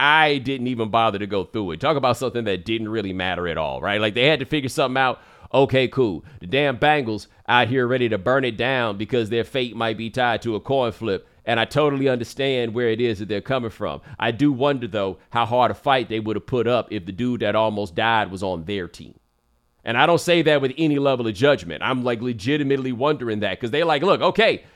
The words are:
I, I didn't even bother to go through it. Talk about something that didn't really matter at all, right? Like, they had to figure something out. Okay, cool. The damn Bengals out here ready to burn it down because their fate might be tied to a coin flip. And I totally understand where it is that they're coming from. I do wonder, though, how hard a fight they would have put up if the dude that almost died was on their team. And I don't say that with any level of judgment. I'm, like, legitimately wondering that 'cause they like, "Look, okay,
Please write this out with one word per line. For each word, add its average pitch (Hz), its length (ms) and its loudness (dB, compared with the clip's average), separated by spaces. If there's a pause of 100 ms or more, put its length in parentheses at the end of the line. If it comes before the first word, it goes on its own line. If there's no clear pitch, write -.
I, 151 240 6
I 147 140 2
didn't 123 280 -4
even 113 220 -2
bother 110 320 2
to 104 60 -4
go 98 180 -2
through 98 280 -6
it. 80 80 -8
Talk - 160 0
about 127 200 2
something 120 280 -4
that 92 200 -2
didn't 113 240 -4
really 107 240 -4
matter 90 340 -2
at 82 100 -2
all, 69 240 -2
right? 101 200 0
Like, 107 140 0
they 123 120 2
had 151 140 2
to 131 60 -8
figure 139 220 -4
something 131 320 0
out. 127 200 0 (320)
Okay, 131 340 4
cool. 104 380 -2 (160)
The 90 80 -14
damn 135 300 0
Bengals 131 500 0 (180)
out 120 220 4
here 127 180 0
ready 120 220 2
to 107 100 0
burn 127 260 0
it 113 120 -4
down 117 400 -2
because 110 320 -2
their 113 160 0
fate 123 320 -4
might 113 200 -2
be 110 140 -8
tied 120 320 0
to 113 140 -2
a 98 40 -6
coin 131 300 0
flip. 101 380 -6 (180)
And 117 140 0
I 113 60 0
totally 139 420 0
understand 123 640 -2
where 120 160 0
it 110 140 0
is 113 160 0
that 101 100 -8
they're 101 140 -4
coming 127 260 -4
from. 85 320 -8 (180)
I 113 120 0
do 139 200 2
wonder, 131 380 0
though, 95 300 -4 (100)
how 117 160 0
hard 120 260 2
a 98 40 -4
fight 135 340 0
they 110 100 -2
would 107 180 -2
have 98 100 -6
put 120 200 0
up 120 240 2
if 98 140 -6
the 95 80 -8
dude 120 280 -2
that 107 140 0
almost 107 400 0
died 110 360 2
was 92 120 -10
on 90 220 -4
their 95 240 -6
team. - 260 -20 (720)
And 117 120 0
I 147 80 6
don't 170 120 6
say 170 220 2
that 147 220 4
with 131 160 0
any 151 200 2
level 135 280 0
of 110 80 -2
judgment. 87 480 0
I'm, 127 200 -2
like, 120 200 -2
legitimately 131 680 -2
wondering 120 480 -2
that 98 200 -2
'cause 123 100 -4
they 151 140 0
like, 151 180 2
"Look, 160 200 2
okay, 180 420 2 (120)